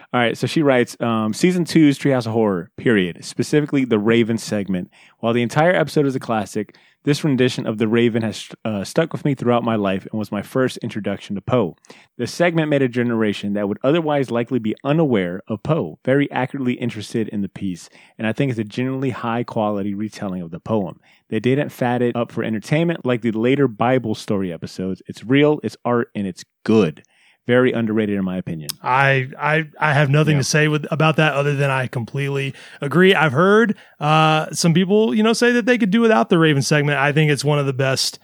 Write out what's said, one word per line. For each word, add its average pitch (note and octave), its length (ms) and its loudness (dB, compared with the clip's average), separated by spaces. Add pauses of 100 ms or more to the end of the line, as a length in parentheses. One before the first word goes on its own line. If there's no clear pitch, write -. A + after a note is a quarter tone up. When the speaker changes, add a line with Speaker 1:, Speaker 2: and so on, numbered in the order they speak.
(120)
Speaker 1:
All B2 80 0
right, A#2 160 2
so B2+ 120 -4
she D#3+ 160 0
writes, B2+ 360 4
um, A2 340 0
"Season F3+ 300 2
two's D3 360 4
Treehouse B2+ 260 0
of A2 80 -6
Horror, G2+ 420 0
period, F#2+ 480 0
specifically C#3+ 640 0
the A2+ 140 2
Raven A2+ 400 2
segment. F#2+ 500 -4 (300)
While A#2 140 -2
the A#2+ 100 0
entire D#3 320 2
episode D3+ 320 0
is C3 80 -2
a - 40 -4
classic, G#2+ 560 -6 (300)
this C#3+ 180 0
rendition B2+ 420 0
of A2+ 140 -4
the A2+ 80 2
Raven A#2 340 2
has, G#2+ 260 -6 (160)
uh, G#2 200 -4
stuck - 280 -2
with - 140 -6
me C#3+ 100 0
throughout A#2+ 280 0
my A2+ 120 0
life G2 360 -2
and A2 80 -6
was G#2 120 -8
my G2+ 100 -6
first C3 360 -2
introduction G2+ 580 -8
to F#2 60 -8
Poe. G#2+ 340 0 (420)
The A#2+ 100 -4
segment E3 420 0
made C#3+ 120 2
a C3 60 2
generation A2+ 680 -2
that G#2 140 -2
would G2+ 160 -4
otherwise D3 480 0
likely A#2+ 280 -2
be G#2+ 240 -4
unaware A#2+ 640 0
of A2 160 -6
Poe B2+ 420 -2
very C#3 260 2
accurately B2+ 420 -2
interested A2 560 -4
in G#2 120 -6
the F#2+ 80 -4
piece, F2+ 400 -10 (280)
and A2 100 -4
I A2+ 60 -2
think C#3 180 -2
it's A2 80 -6
a A2 40 -2
genuinely C3 480 -4
high-quality G#2+ 840 -4
retelling G2+ 460 -8
of E2 100 -12
the E2+ 80 -12
poem. G2+ 400 -4 (300)
They A2 100 -2
didn't C3+ 300 0
fat B2 340 -2
it A#2+ 120 0
up A#2+ 160 -4
for A2+ 120 -6
entertainment D3+ 600 -2
like B2 160 0
the A2+ 100 -2
later B2+ 360 2
Bible A#2+ 480 0
story F#2+ 380 -4
episodes. F#2 540 -8
It's - 160 -14
real, D3 400 4
it's G#2+ 200 -6
art, A#2+ 300 0
and G2+ 140 -4
it's - 160 -10 (200)
good." G2+ 400 2 (420)
Very B2 280 4
underrated G#2+ 440 -2
in F#2+ 60 -2
my F#2 140 -4
opinion. D#2+ 320 -10 (120)
Speaker 2:
I, C3+ 460 2 (100)
I, D3+ 280 -2 (140)
I D3+ 140 2
have C#3+ 160 2
nothing D3+ 260 4
Speaker 1:
Yeah. C#3 60 2
Speaker 2:
to - 40 0
say D3+ 240 2
with, D3+ 220 -2
about D#3 260 2
that D#3 160 2
other C#3+ 220 0
than C#3 140 0
I C3 180 -2
completely C#3 640 -6 (260)
agree. E3+ 340 4
I've D3+ 200 2
heard, G3+ 440 4 (220)
uh, D#3 540 2
some E3 200 2
people, G#3 400 2
you G#3+ 100 2
know, A3+ 100 4
say A#3+ 180 2
that A#3+ 140 0
they B3 120 2
could G3+ 140 2
do A#3 100 2
without A3+ 280 4
the F#3+ 100 4
Raven D#3 220 4
segment. D3 380 0
I C#3+ 120 2
think D3+ 200 4
it's C3 120 0
one D3 160 2
of C#3 60 0
the C3+ 80 -2
best, C3 500 -2